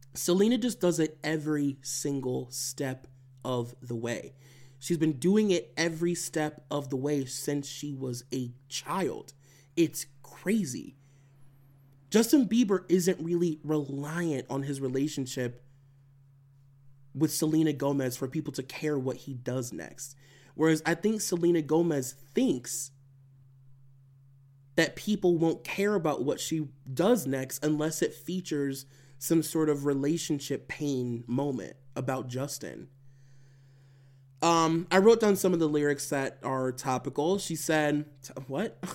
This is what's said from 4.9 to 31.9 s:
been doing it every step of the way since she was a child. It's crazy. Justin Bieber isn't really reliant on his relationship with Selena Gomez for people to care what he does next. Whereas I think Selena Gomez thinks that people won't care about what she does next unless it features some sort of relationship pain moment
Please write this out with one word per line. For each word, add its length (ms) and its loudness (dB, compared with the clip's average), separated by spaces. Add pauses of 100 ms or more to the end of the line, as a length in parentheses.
been 220 2
doing 320 4
it 260 0
every 380 0
step 560 -4
of 180 -4
the 80 -2
way 300 0
since 420 -4
she 240 -10
was 400 -6
a 220 -4 (160)
child. 640 -4 (420)
It's 300 2 (160)
crazy. 760 -4 (1120)
Justin 380 6
Bieber 400 2
isn't 340 4
really 400 0
reliant 840 -2
on 140 -2
his 180 -6
relationship 800 -2 (1500)
with 180 0
Selena 400 2
Gomez 440 0
for 120 -4
people 260 -6
to 80 -6
care 360 -4
what 180 -2
he 180 -12
does 380 -6
next. 440 -12 (380)
Whereas 320 4
I 80 2
think 260 0
Selena 420 2
Gomez 500 2 (220)
thinks 580 0 (1800)
that 200 2
people 400 2
won't 280 0
care 300 0
about 300 0
what 160 0
she 280 -4 (240)
does 340 4
next 380 -4
unless 360 0
it 140 0
features 720 -4 (320)
some 240 2
sort 260 0
of 160 0
relationship 840 0
pain 580 -2
moment 480 -2 (220)